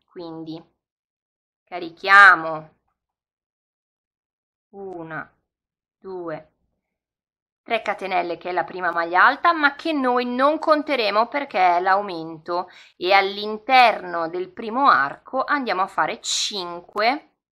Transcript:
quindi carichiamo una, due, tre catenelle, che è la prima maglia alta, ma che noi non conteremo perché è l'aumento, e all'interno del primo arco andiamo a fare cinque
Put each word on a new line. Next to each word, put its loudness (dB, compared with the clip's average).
quindi -16
carichiamo 4
una, -14
due, -12
tre -4
catenelle, -4
che -10
è -6
la -2
prima -6
maglia 2
alta, 4
ma 0
che -6
noi 0
non 0
conteremo 0
perché -6
è 4
l'aumento, -4
e -2
all'interno 2
del -8
primo -2
arco 0
andiamo -4
a -4
fare -4
cinque -6